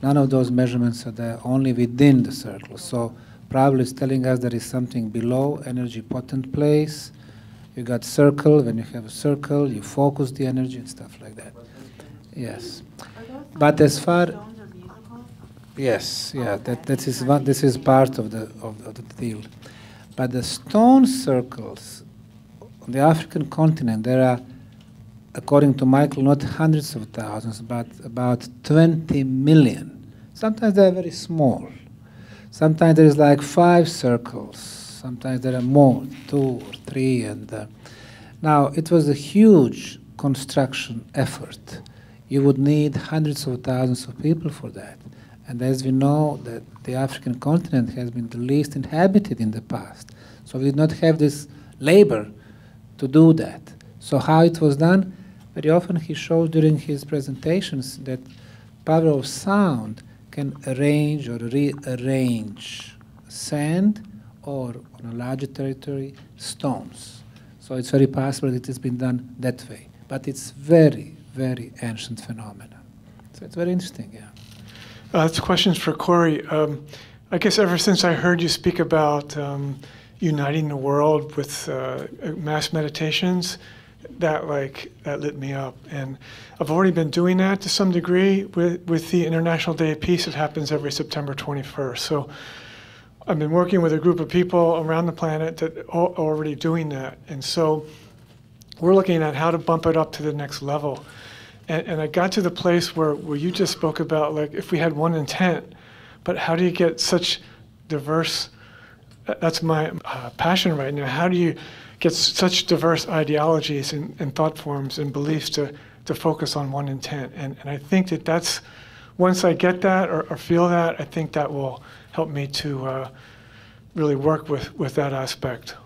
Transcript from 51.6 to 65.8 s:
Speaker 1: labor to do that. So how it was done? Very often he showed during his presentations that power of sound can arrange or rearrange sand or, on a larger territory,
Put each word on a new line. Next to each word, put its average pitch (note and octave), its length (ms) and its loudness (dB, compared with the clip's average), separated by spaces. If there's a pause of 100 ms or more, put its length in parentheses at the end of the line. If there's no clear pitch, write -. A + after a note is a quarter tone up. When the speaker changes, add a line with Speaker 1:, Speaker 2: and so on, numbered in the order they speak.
Speaker 1:
labor C3+ 500 6 (680)
to C3+ 100 -4
do D#3+ 260 8
that. - 280 -6 (360)
So - 200 -2
how D#3 240 6
it E3 180 4
was D3 160 4
done? F3+ 400 2 (380)
Very D3+ 160 0
often F3 260 2
he D#3+ 160 -6
showed E3 380 0
during D#3 280 4
his C#3+ 260 -6
presentations C#3+ 920 -4
that C3 220 -10 (640)
power D#3+ 240 4
of C#3+ 180 0
sound D3 760 -2 (280)
can C#3 240 -8 (120)
arrange D3 640 0
or A#2 80 -8
rearrange B2+ 1600 -4 (340)
sand E3+ 800 -2 (360)
or, C3 320 -8 (240)
on A#2+ 120 -14
a A#2 40 -10
larger C3 320 -6
territory, C3+ 680 -8 (220)